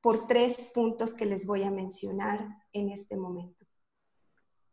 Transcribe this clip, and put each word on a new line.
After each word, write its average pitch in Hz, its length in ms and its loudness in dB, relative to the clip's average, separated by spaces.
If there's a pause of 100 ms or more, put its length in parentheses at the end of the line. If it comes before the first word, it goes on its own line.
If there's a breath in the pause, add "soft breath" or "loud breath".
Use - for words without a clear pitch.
por 226 240 4
tres 240 480 2
puntos 226 400 0
que 214 140 -2
les 190 180 -2
voy 196 160 0
a 196 80 0
mencionar 202 880 -4 (160)
en 202 160 -2
este 202 260 -10
momento. 180 480 -8 (1080)